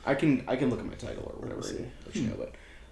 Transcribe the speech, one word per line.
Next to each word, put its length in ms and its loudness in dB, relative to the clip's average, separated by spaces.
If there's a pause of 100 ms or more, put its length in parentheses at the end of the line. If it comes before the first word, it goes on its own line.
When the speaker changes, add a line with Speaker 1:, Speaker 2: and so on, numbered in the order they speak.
Speaker 1:
I 80 4
can, 340 6
I 80 2
can 140 4
look 100 2
at 60 -4
my 80 -6
title 420 -6
or 60 -10
whatever 200 -6
Speaker 2:
Let's 100 -4
see. 60 -4
Speaker 1:
and 140 -6 (140)
let 100 -6
you 120 0
know, 100 -2
but, 160 -6 (380)